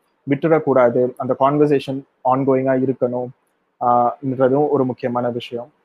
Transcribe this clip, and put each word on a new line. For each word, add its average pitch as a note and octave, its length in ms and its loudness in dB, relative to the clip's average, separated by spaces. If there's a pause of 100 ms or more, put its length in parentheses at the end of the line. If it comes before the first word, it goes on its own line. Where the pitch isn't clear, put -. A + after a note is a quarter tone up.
(300)
விட்டுறக்கூடாது. C3+ 880 2
அந்த B2+ 220 -4
கான்வர்சேஷன் C#3 600 2 (240)
ஆன்கோயிங்கா C3 560 0
இருக்கணும், B2 460 -2 (540)
ஆ, A#2+ 360 2 (120)
ன்றதும் C3+ 400 2
ஒரு C#3 160 0
முக்கியமான B2 440 -4
விஷயம். A#2+ 420 -10 (140)